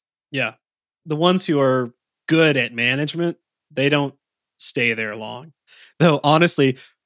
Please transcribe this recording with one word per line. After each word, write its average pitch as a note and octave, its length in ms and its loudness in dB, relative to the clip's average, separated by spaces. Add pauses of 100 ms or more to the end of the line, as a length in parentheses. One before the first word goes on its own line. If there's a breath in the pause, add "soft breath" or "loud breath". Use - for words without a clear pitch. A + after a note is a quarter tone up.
(300)
Yeah. B2 240 -6 (520)
The D#3 100 -4
ones F3+ 300 2
who D3 140 0
are C3 340 0 (340)
good D#3+ 280 2
at A#2+ 180 -2
management, D3 640 -2 (320)
they C3+ 180 -2
don't C#3+ 260 0 (440)
stay A#2+ 360 -2
there A2 200 -8
long. A#2 380 -14 (480 loud breath)
Though, E3 240 4
honestly, D3 540 2 (280 loud breath)